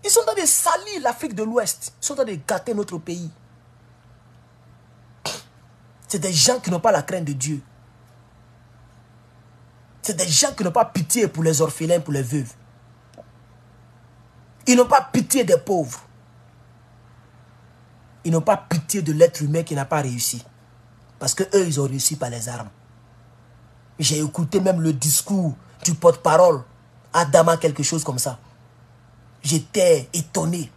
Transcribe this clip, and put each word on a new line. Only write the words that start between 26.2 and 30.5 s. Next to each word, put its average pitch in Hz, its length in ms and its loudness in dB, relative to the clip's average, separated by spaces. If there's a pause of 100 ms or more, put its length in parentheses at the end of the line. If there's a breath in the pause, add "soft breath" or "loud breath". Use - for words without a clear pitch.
Adama, 165 440 4
quelque 151 280 -2
chose 160 180 -2
comme 127 160 -6
ça. 123 200 -6 (1040)
J'étais 156 680 2
étonné. 170 640 -4